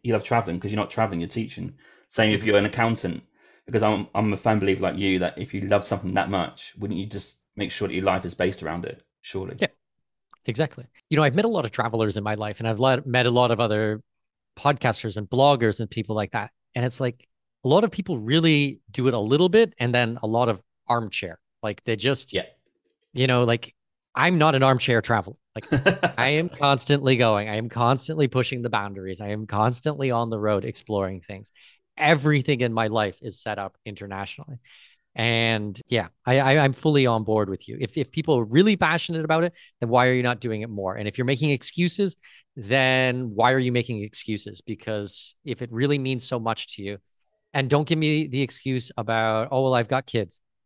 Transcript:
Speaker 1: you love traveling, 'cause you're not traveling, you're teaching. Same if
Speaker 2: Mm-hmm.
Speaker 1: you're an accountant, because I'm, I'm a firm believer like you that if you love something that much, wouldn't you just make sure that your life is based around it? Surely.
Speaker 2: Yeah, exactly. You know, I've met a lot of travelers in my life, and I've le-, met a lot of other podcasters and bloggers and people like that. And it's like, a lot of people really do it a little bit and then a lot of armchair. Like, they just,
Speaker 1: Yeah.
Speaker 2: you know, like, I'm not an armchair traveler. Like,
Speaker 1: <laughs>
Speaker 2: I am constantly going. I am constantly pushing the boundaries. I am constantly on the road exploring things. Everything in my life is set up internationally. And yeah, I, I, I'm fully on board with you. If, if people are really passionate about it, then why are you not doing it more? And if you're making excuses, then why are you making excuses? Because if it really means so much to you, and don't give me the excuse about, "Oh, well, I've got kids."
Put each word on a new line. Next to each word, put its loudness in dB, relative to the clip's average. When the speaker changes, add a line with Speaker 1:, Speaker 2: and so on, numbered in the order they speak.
Speaker 1:
you 0
love 0
traveling, 0
'cause -6
you're -2
not -4
traveling, -2
you're -6
teaching. -8
Same 2
if 0
Speaker 2:
Mm-hmm. -2
Speaker 1:
you're 6
an 4
accountant, -2
because 0
I'm, 0
I'm 2
a -2
firm 2
believer 2
like -2
you 2
that -4
if -10
you -6
love 2
something -4
that -2
much, -6
wouldn't -6
you -8
just -10
make -6
sure -4
that -6
your -2
life 0
is -8
based -2
around -6
it? -12
Surely. -10
Speaker 2:
Yeah, 0
exactly. -6
You 2
know, 4
I've 4
met 2
a 0
lot -2
of -4
travelers 0
in -6
my -2
life, -8
and -2
I've -2
le-, 4
met 2
a 4
lot 4
of 0
other 0
podcasters 0
and -8
bloggers 4
and -6
people -6
like -4
that. -6
And -2
it's -4
like, -4
a 0
lot 6
of 0
people -6
really 2
do 0
it 2
a 0
little 2
bit 4
and 0
then 0
a -4
lot 2
of -2
armchair. -4
Like, -6
they 0
just, -2
Speaker 1:
Yeah. -2
Speaker 2:
you 2
know, 4
like, 0
I'm 4
not 6
an 4
armchair 4
traveler. -2
Like, -10
Speaker 1:
<laughs> 0
Speaker 2:
I 2
am 0
constantly 2
going. 4
I -4
am -4
constantly 0
pushing -2
the -4
boundaries. -6
I -8
am -6
constantly 0
on 0
the -4
road 0
exploring -6
things. -18
Everything 2
in 0
my 0
life -2
is -12
set -8
up -10
internationally. -12
And 0
yeah, 0
I, 4
I, 4
I'm 4
fully 2
on 2
board 0
with -8
you. -12
If, -6
if -4
people 0
are 0
really 4
passionate -2
about 2
it, -4
then -2
why 6
are 4
you 2
not -2
doing -4
it -10
more? -4
And -4
if -6
you're 0
making 0
excuses, -2
then 0
why 4
are 2
you 0
making -2
excuses? -8
Because -10
if -8
it -12
really 0
means -4
so -4
much -6
to -14
you, -10
and -2
don't 2
give 0
me 2
the -2
excuse -4
about, 0
"Oh, 0
well, 2
I've 2
got -2
kids." -4